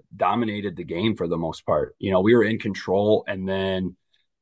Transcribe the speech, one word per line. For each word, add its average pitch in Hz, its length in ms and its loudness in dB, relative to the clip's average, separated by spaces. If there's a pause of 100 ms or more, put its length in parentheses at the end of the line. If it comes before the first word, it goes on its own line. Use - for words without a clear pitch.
(160)
dominated 101 640 -2
the 87 80 -10
game 95 320 -2
for 87 100 -4
the 85 100 -2
most 82 280 -6
part. 76 340 -2
You 98 120 -2
know, 92 100 4
we 110 120 6
were 117 100 6
in 110 160 0
control, 104 680 0
and 95 220 -4
then, 95 480 -2 (440)